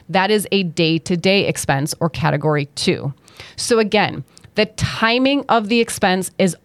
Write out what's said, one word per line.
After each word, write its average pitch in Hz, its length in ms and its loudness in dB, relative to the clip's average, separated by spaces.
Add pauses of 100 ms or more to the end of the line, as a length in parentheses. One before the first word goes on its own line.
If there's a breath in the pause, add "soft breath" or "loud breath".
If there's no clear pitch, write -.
(100)
that 190 200 0
is 214 220 2
a 196 120 2
day-to-day 170 840 0
expense 143 540 -2
or 165 100 0
category 147 640 0
two. - 400 -2 (420 loud breath)
So - 220 0
again, 196 460 0 (320 soft breath)
the 208 100 2
timing 262 840 0
of 214 220 0
the 233 100 4
expense 190 580 0
is 185 160 2 (100)